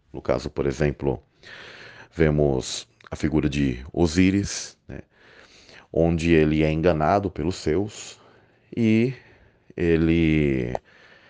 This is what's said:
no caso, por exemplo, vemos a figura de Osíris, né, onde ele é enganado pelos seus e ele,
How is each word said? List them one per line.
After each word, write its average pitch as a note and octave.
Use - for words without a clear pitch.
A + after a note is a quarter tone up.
no -
caso, B1+
por -
exemplo, C#2
vemos D2+
a -
figura D2
de C2+
Osíris, F#2
né, -
onde E2
ele D#2
é D#2
enganado E2
pelos E2
seus F#2+
e A2+
ele, D#2+